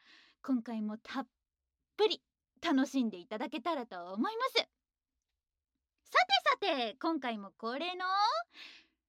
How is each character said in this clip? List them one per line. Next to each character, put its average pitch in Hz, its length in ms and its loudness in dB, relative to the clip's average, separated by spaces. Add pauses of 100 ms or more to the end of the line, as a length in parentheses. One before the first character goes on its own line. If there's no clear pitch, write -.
(420)
今 254 200 2
回 226 200 -4
も 214 160 -4
た - 240 -8
っ - 60 -8 (680)
ぷ 415 100 4
り - 160 0 (400)
楽 285 240 4
し 269 160 0
ん 226 80 2
で 185 80 -12
い 175 80 -16
た 214 120 -6
だ 262 100 -4
け 311 120 -6
た 339 140 0
ら 247 120 -4
と 185 260 -10
思 233 180 0
い 453 60 -6
ま 480 100 0
す。 508 60 -2
さ - 160 2 (1900)
て 392 100 2
さ 294 60 2 (100)
て、 202 140 -8
今 330 180 0
回 240 200 -6
も 196 200 -12
恒 233 220 -6
例 359 160 -4
の、 370 100 -4 (1040)